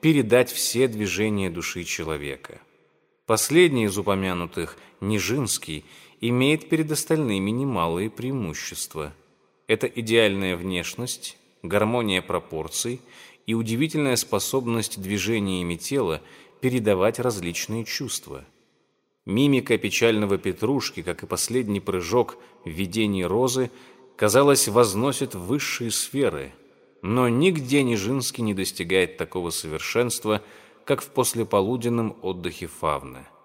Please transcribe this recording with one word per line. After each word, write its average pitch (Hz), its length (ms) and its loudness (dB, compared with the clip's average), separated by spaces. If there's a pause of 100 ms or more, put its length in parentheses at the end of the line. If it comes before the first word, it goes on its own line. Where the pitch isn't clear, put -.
передать 127 500 4
все - 360 0
движения 104 640 0
души 85 340 -6
человека. 73 760 -8 (640)
Последний 135 600 4
из 98 120 0
упомянутых, 90 800 -2 (240)
Нижинский, 101 840 -2 (380)
имеет 127 480 2
перед 156 220 0
остальными 120 580 0
немалые 107 600 0
преимущества. 82 1040 -8 (540)
Это 110 200 0
идеальная 107 680 2
внешность, 90 840 -6 (260)
гармония 104 580 2
пропорций 85 800 -6 (460)
и 110 60 -2
удивительная 127 600 0
способность 117 880 -2
движениями 95 760 -2
тела 87 460 -2 (400)
передавать 107 580 2
различные 107 640 -4
чувства. 73 600 -8 (800)
Мимика 120 540 2
печального 107 580 2
Петрушки, 107 640 -2
как 85 220 -6
и 98 40 -14
последний 104 520 -2
прыжок 95 580 0 (260)
в - 60 -10
видении 95 540 0
розы, 123 480 0 (440)
казалось, 135 520 6
возносит 117 680 2
в 90 120 -8
высшие 120 440 -2
сферы – 85 640 -2 (480)
но 120 260 2
нигде 139 560 4
Нижинский 120 600 -2
не 107 100 0
достигает 92 640 0
такого 87 320 -4
совершенства, 107 920 -2 (440)
как 139 160 0
в - 60 -14
послеполуденном 117 1160 0
отдыхе 90 460 -6
фавна. 67 600 -4 (180)